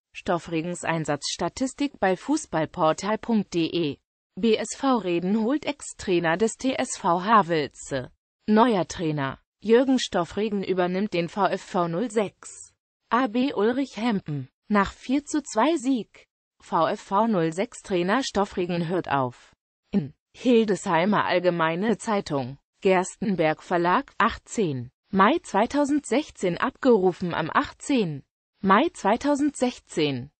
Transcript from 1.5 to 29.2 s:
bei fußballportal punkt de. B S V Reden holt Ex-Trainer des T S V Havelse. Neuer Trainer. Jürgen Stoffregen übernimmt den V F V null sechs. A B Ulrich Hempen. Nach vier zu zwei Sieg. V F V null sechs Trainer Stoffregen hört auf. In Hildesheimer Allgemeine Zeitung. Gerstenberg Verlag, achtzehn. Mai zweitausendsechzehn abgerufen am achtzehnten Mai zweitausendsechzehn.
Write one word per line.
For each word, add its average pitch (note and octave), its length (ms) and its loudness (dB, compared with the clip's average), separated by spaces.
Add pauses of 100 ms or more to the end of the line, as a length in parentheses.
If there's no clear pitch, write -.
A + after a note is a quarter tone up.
bei F#3+ 200 2
fußballportal F#3+ 1000 -2
punkt A3 340 -2
de. E3 460 -2 (360)
B G#3+ 220 2
S - 180 -8
V C4+ 220 0
Reden F#3 480 0
holt C#4+ 200 -2
Ex-Trainer E3+ 720 -2
des A3 220 0
T C4 160 -2
S - 240 -6
V F3 260 0
Havelse. D#3+ 880 0 (360)
Neuer G#3+ 380 4
Trainer. D3+ 540 -4 (200)
Jürgen B3+ 380 4
Stoffregen G3+ 680 -2
übernimmt F#3 520 -2
den E3+ 140 -2
V G3 180 0
F F#3 160 -4
V F3 240 -2
null F3+ 240 -4
sechs. - 640 -6 (340)
A B3 160 0
B B3 300 0
Ulrich B3 420 0
Hempen. F#3 520 -4 (180)
Nach G3+ 260 2
vier C#4+ 320 -2
zu D4+ 160 -4
zwei C#4+ 360 2
Sieg. B3 500 -4 (340)
V E3 260 2
F F#3 140 -2
V G#3 260 2
null E3+ 240 2
sechs F#3+ 300 -6
Trainer F#3+ 400 0
Stoffregen F3 680 -2
hört E3+ 220 -4
auf. B2+ 460 -4 (360)
In D3+ 220 -2 (220)
Hildesheimer G3+ 880 2
Allgemeine F3 720 0
Zeitung. C#3+ 640 -4 (220)
Gerstenberg F3+ 840 0
Verlag, F3+ 560 0
achtzehn. D3 720 -2 (200)
Mai G#3 300 4
zweitausendsechzehn C4 1160 -2
abgerufen F#3 760 2
am D#3+ 180 -4
achtzehnten A3 720 -2 (380)
Mai G#3 320 4
zweitausendsechzehn. A3 1400 -2 (100)